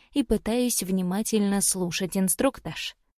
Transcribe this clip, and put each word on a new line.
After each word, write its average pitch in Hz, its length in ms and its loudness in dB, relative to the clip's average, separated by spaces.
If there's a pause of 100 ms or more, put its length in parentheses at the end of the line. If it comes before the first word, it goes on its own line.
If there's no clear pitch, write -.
(120)
и 285 120 0
пытаюсь 233 580 0
внимательно 196 800 0
слушать 180 560 -2
инструктаж. 190 800 0 (220)